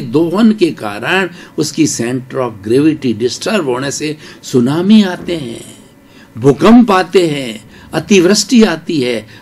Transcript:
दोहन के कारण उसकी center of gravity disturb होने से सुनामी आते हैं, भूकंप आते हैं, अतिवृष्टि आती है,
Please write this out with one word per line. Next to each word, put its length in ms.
दोहन 420
के 180
कारण 480
उसकी 300
center 560
of 240
gravity 540
disturb 440
होने 260
से 240
सुनामी 600
आते 340
हैं, 260
भूकंप 560
आते 360
हैं, 320
अतिवृष्टि 720
आती 380
है, 240